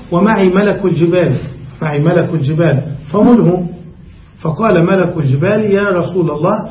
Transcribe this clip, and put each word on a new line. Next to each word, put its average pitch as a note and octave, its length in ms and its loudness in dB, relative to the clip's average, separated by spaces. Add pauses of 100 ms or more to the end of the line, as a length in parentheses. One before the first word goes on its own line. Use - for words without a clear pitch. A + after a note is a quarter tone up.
(120)
"ومعي G3 360 2
ملك G3 360 0
الجبال، E3 520 2 (460)
معي D3 180 -2
ملك D#3+ 340 0
الجبال C#3+ 480 0 (300)
فمره". F#3+ 560 4 (720)
فقال E3+ 440 2
ملك F3 300 0
الجبال: D3+ 440 0 (100)
"يا G3+ 180 2
رسول F3 420 -2
الله، D3+ 260 0 (140)